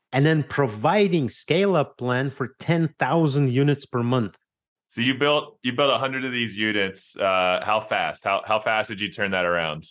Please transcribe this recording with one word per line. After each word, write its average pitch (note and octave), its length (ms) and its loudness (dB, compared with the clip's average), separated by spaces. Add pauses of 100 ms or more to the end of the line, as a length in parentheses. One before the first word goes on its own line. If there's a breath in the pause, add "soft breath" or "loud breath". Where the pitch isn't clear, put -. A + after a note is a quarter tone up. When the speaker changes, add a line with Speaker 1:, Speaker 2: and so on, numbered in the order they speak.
(120)
Speaker 1:
and C#3 120 4
then D#3 180 4
providing D3 840 0
scale F#3 480 0
up C#3+ 220 -2
plan B2+ 320 -2
for B2 280 -8
ten E3 300 0 (100)
thousand C#3+ 540 2
units C#3 320 2
per A#2+ 180 -4
month. A#2+ 340 0 (520)
Speaker 2:
So - 140 -6
you C3 120 2
built, D3 480 0
you B2 120 -4
built C#3 160 2
a A#2 80 2
hundred C3 260 -4
of C3 80 -6
these A2+ 240 -4
units. G#2 640 -4
Uh, F#2 440 2
how G#2+ 160 0
fast? F#2+ 460 -4
How, G2 220 0
how A2 120 0
fast A2 300 -2
did G2+ 120 -10
you G2+ 100 -4
turn G2 220 -4
that F#2 120 0
around E2 460 -2